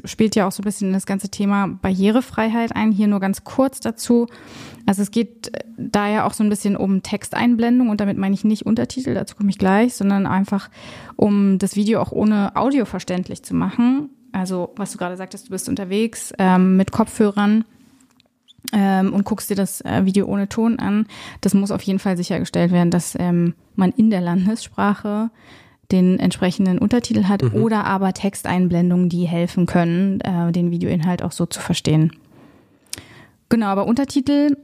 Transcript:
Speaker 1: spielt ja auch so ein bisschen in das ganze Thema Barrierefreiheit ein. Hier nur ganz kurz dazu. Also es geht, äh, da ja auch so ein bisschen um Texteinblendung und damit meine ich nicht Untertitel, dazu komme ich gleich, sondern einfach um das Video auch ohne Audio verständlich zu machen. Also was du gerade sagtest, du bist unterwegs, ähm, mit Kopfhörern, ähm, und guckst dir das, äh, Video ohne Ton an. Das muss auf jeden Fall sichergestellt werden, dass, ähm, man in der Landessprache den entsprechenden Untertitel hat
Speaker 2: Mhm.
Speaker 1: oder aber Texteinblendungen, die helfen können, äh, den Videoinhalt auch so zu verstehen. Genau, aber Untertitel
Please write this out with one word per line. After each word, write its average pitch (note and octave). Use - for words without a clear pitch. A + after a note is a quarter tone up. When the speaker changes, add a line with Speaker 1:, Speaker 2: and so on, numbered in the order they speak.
Speaker 1:
spielt -
ja G3
auch G3
so -
ein G3
bisschen G3
in F#3+
das F#3+
ganze G3
Thema G3+
Barrierefreiheit A3
ein. A3
Hier G#3
nur G3+
ganz G3
kurz -
dazu. A#3
Also G3
es G3
geht, -
äh, -
da G3+
ja G#3
auch A3
so A3
ein G#3
bisschen G3+
um F#3+
Texteinblendung A#3+
und G#3
damit G3+
meine G3
ich -
nicht G#3+
Untertitel, A#3+
dazu G3
komme G3+
ich -
gleich, G3+
sondern G3
einfach G3
um G3+
das F#3+
Video G#3
auch -
ohne G#3
Audio B3+
verständlich F3+
zu -
machen. A#3+
Also F#3
was G3
du -
gerade F3+
sagtest, F#3+
du -
bist F#3+
unterwegs, G3+
ähm, F#3
mit F#3+
Kopfhörern, G#3
ähm, G3
und G3+
guckst -
dir G#3
das, F#3+
äh, F#3
Video F#3+
ohne G3+
Ton A3+
an. G#3
Das G3
muss G3+
auf F#3+
jeden G3
Fall F#3+
sichergestellt F3
werden, F3
dass, F3
ähm, F3
man F#3
in A3
der F#3+
Landessprache G#3
den F#3
entsprechenden F#3
Untertitel G#3+
hat G3+
Speaker 2:
Mhm. B2+
Speaker 1:
oder A3
aber F#3+
Texteinblendungen, F3+
die F3
helfen E3+
können, F3+
äh, E3+
den F3
Videoinhalt F3
auch F3
so F3
zu -
verstehen. D#3
Genau, A3+
aber G3
Untertitel C#4+